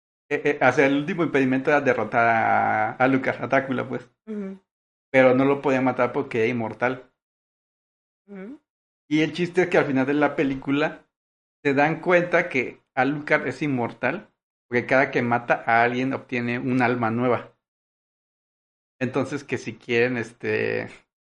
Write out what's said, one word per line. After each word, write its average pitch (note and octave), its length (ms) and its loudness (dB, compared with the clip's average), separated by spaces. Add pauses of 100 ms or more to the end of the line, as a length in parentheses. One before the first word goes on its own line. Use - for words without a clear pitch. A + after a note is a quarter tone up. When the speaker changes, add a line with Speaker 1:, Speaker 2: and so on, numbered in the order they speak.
(300)
Speaker 1:
Eh, C#3+ 320 -2
eh, C#3 40 6
o B2+ 60 6
sea, C#3 140 4
el C#3 100 2
último D#3+ 280 -2
impedimento C3+ 440 0
era D3 140 4
derrotar A#2 440 0
a, G#2+ 680 2
a B2+ 140 0
Lucar, C3+ 360 0
a B2+ 60 -6
Drácula, C3 380 -2
pues. B2 220 -10 (180)
Speaker 2:
Ujú. G3 320 -12 (520)
Speaker 1:
Pero C3 240 6
no C3 100 2
lo C#3 160 2
podía C3 220 0
matar B2 300 0
porque C3+ 260 -4
era A2 80 2
inmortal. B2 680 -4 (1120)
Speaker 2:
Ujú. G3+ 320 -14 (520)
Speaker 1:
Y D3+ 100 2
el D#3 140 0
chiste F3 300 0
es F3 40 -4
que F3 80 2
al D3+ 80 4
final C3+ 220 0
de C#3+ 80 0
la C#3+ 200 2
película C#3 680 -2 (580)
se C#3 120 0
dan D#3 260 2
cuenta F3 480 2
que - 340 -4 (120)
Alucard C#3+ 520 0
es C3 160 -6
inmortal C3 680 -4 (400)
porque A#2+ 180 -2
cada C#3 240 4
que C3+ 120 0
mata A#2+ 440 0
a A#2 160 4
alguien B2 320 0
obtiene A#2+ 440 -4
un B2+ 240 0
alma A#2+ 280 0
nueva. A#2+ 420 -2 (1500)
Entonces C3 440 -4
que A#2+ 140 -4
si - 180 -10
quieren, B2 400 0
este, A2 720 -4 (380)